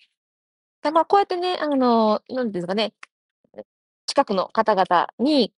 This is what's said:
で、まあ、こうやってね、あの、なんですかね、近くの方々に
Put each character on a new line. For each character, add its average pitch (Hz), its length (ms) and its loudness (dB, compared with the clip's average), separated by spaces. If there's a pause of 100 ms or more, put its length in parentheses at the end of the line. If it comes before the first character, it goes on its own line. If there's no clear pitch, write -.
(840)
で、 294 80 -2
ま 330 100 4
あ、 320 40 -6
こ - 120 2
う - 20 6
や 403 40 4
っ 403 40 -2
て 359 100 -4
ね、 359 240 -2
あ 302 60 -2
の、 233 600 2
な 254 140 -6
ん 226 80 -6
で 180 100 -6
す 170 60 -8
か 185 80 -4
ね、 214 180 -2 (1120)
近 277 200 0
く - 100 -6
の 185 140 -2
方 220 260 0
々 180 320 2 (120)
に 269 380 2